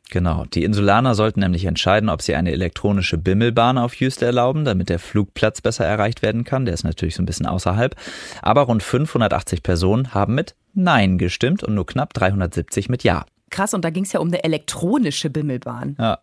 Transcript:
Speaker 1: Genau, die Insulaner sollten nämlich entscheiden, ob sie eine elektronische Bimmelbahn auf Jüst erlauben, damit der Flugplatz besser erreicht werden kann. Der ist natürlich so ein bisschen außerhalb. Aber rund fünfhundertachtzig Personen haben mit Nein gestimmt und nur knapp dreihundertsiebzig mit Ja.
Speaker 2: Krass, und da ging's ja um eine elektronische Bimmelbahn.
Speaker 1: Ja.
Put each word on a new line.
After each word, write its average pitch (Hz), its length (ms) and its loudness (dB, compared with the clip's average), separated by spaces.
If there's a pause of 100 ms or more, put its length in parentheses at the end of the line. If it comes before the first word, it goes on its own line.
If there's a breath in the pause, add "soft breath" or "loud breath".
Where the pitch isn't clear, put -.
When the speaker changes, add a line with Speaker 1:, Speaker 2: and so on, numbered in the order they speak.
(120)
Speaker 1:
Genau, 82 320 0
die 80 200 -2
Insulaner 104 500 4
sollten 107 240 2
nämlich 90 280 0
entscheiden, 95 420 2
ob 80 120 -2
sie - 140 -2
eine 85 160 0
elektronische 92 680 -2
Bimmelbahn 113 600 2
auf 123 160 -2
Jüst - 280 -2
erlauben, 123 420 2
damit 95 240 0
der 85 100 0
Flugplatz - 600 -2
besser - 260 0
erreicht 107 340 0
werden 117 220 0
kann. 131 220 -2
Der 92 100 -2
ist - 80 -6
natürlich 82 320 -2
so - 80 -2
ein 90 40 2
bisschen - 200 -4
außerhalb. 92 480 0 (480 loud breath)
Aber 123 200 4
rund 117 200 2
fünfhundertachtzig 113 800 0
Personen 95 500 2
haben 101 220 0
mit - 220 -4 (180)
Nein 131 420 4
gestimmt 104 460 0
und 107 140 -2
nur 92 100 -2
knapp - 260 -4
dreihundertsiebzig 92 760 -2
mit - 160 -4
Ja. 82 200 0 (260)
Speaker 2:
Krass, 196 220 -2
und 190 120 -2
da 165 60 -2
ging's 185 220 -4
ja 190 80 -2
um 165 80 0
eine 175 140 -2
elektronische 160 880 -2
Bimmelbahn. 135 680 -6
Speaker 1:
Ja. 113 240 0